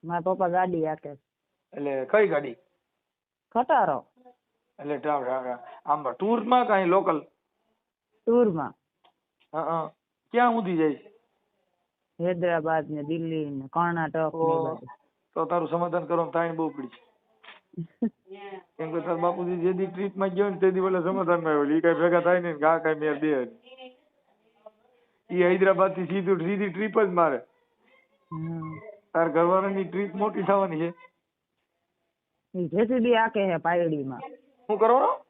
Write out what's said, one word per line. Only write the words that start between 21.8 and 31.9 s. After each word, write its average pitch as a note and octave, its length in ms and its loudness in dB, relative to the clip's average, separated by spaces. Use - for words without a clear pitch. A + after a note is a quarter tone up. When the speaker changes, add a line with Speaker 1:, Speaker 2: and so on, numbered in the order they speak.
Speaker 2:
કાંઈ E3 140 4
ભેગા E3+ 240 4
થાય F3 200 4
નહીં E3+ 160 -4
ને D3 120 2
આ E3 100 4
કાંઈ D#3+ 220 0
મેળ D3 200 -2
બે D3 260 0
નહીં. - 480 -20
ઈ F3 120 4
હૈદરાબાદ F#3 520 4
થી F#3 100 -2
સીધું, F3+ 340 0
સીધી G3 300 -2
ટ્રીપ G3+ 300 -2
જ G#3+ 80 4
મારે. E3+ 340 2
Speaker 1:
હમ. D#3+ 460 -10
Speaker 2:
તાર E3 160 2
ઘરવાળાની F#3+ 540 2
ટ્રીપ F3+ 320 -6
મોટી G3+ 280 -2
થવાની F#3+ 360 2
છે. E3+ 140 -4